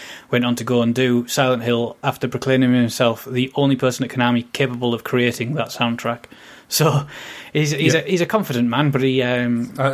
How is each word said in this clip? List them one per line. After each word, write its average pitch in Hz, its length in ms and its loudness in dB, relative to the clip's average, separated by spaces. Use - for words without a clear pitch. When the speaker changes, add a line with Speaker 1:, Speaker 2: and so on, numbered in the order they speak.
Speaker 1:
went 123 120 2
on 120 120 0
to 120 80 -6
go 120 180 2
and 117 140 2
do 123 320 2
Silent 127 340 2
Hill 117 420 -2
after 139 240 -2
proclaiming 127 460 2
himself 120 520 2
the 127 280 -2
only 139 220 2
person 127 300 0
at 117 40 -8
Konami 120 440 0
capable 123 420 -2
of 110 80 -8
creating 120 500 0
that - 140 -2
soundtrack. 117 560 -2
So 147 380 2
he's, 151 160 0
he's 156 240 2
Speaker 2:
Yeah. 160 60 2
Speaker 1:
a, - 100 -8
he's 175 120 2
a 170 40 0
confident 123 440 0
man, 139 200 0
but 131 140 0
he, 131 180 2
um, 120 560 0
Speaker 2:
I, 135 60 -2